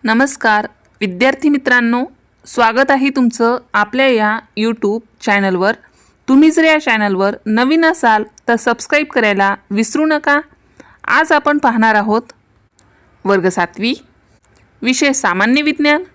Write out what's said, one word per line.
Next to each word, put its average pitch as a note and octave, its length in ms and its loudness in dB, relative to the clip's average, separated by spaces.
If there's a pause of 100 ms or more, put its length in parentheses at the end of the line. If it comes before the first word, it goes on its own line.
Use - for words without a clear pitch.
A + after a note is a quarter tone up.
नमस्कार A3+ 640 0 (340)
विद्यार्थी B3+ 480 0
मित्रांनो, B3 540 0 (420)
स्वागत A#3+ 460 0
आहे C4+ 180 0
तुमचं A#3+ 480 0 (160)
आपल्या A3+ 340 0
या A3 320 0 (180)
YouTube A3 420 -2 (220)
चॅनलवर. G3 500 0 (560)
तुम्ही D4 240 6
जर D#4+ 120 2
या D#4 180 2
चॅनलवर G#3 540 -2 (100)
नवीन B3+ 400 0
असाल A3+ 380 0 (240)
तर A#3 120 2
सबस्क्राईब C4+ 460 -2
करायला G3+ 500 0 (140)
विसरू A3+ 360 -2
नका. D4 360 0 (640)
आज D#4 280 0
आपण D4 260 0
पाहणार A3+ 380 2
आहोत G#3+ 260 0 (1040)
वर्ग F#3 240 2
सातवी, F3+ 440 -4 (880)
विषय B3+ 300 0
सामान्य A3+ 500 0
विज्ञान D4+ 420 0 (120)